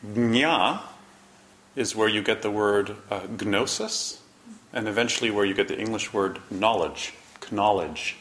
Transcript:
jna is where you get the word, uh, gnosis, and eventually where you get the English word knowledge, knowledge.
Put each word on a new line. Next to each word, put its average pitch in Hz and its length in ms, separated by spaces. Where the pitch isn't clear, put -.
jna 120 760
is 120 200
where 110 140
you 107 140
get 107 180
the 107 80
word, 101 460
uh, 92 160
gnosis, 104 800
and 113 140
eventually 117 420
where 104 160
you 98 80
get 98 140
the - 120
English 110 320
word 95 280
knowledge, 95 640
knowledge. 101 680